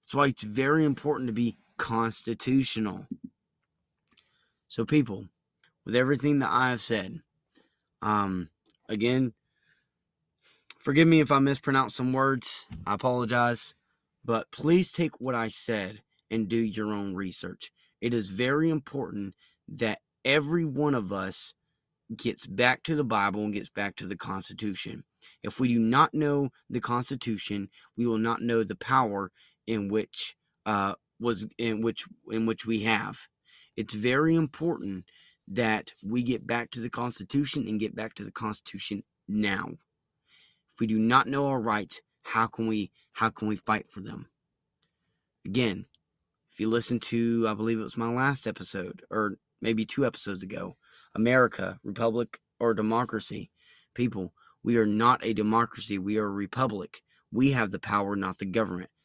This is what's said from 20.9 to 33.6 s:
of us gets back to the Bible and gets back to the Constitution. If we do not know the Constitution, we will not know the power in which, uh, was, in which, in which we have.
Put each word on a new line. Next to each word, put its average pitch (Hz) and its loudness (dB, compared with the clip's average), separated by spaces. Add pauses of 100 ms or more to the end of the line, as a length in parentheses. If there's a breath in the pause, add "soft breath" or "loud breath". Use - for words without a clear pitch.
of 101 -2
us 95 -6 (600)
gets - -4
back 123 0
to 165 -2
the 147 2
Bible 104 0
and 104 -2
gets 101 -8
back 101 -6
to 95 -10
the 95 -6
Constitution. 95 -8 (400 soft breath)
If - -6
we 127 2
do 120 4
not 123 4
know 143 2 (200 soft breath)
the 120 -4
Constitution, 110 -4 (260 soft breath)
we 120 0
will 117 2
not 113 0
know 117 2
the 98 -4
power 101 0 (360 soft breath)
in 104 0
which, - -2 (300)
uh, 101 0 (240)
was, 110 -2 (120)
in 113 -2
which, 113 -2 (260)
in 113 0
which 113 -2
we 110 0
have. 107 -2 (480 soft breath)